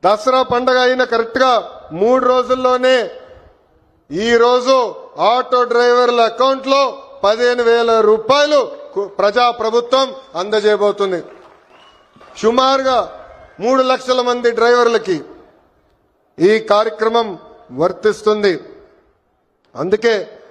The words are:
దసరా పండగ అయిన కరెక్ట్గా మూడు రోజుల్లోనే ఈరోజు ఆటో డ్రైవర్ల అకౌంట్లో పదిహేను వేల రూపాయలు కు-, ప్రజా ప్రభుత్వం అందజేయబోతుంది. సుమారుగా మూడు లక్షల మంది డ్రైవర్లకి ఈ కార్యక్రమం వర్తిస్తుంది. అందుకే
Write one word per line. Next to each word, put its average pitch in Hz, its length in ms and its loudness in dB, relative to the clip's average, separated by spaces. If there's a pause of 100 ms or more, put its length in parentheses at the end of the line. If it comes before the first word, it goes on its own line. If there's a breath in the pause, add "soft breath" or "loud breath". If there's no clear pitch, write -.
దసరా 214 360 0
పండగ 254 380 0
అయిన 254 240 2
కరెక్ట్గా 240 760 -2 (100)
మూడు 240 340 0
రోజుల్లోనే 254 840 0 (1000)
ఈరోజు 240 840 2 (240)
ఆటో 247 440 0
డ్రైవర్ల 240 580 2
అకౌంట్లో 262 760 0 (260)
పదిహేను 240 400 0
వేల 233 360 2
రూపాయలు 220 720 2 (220)
కు-, 202 140 -4
ప్రజా 208 440 0
ప్రభుత్వం 240 640 -2 (200)
అందజేయబోతుంది. 202 880 -2 (1120)
సుమారుగా 262 880 0 (320)
మూడు 254 220 0
లక్షల 254 400 0
మంది 240 300 0
డ్రైవర్లకి 226 720 0 (1160)
ఈ 208 200 4
కార్యక్రమం 220 800 -2 (320)
వర్తిస్తుంది. 185 920 -2 (1120)
అందుకే 208 640 -2 (120)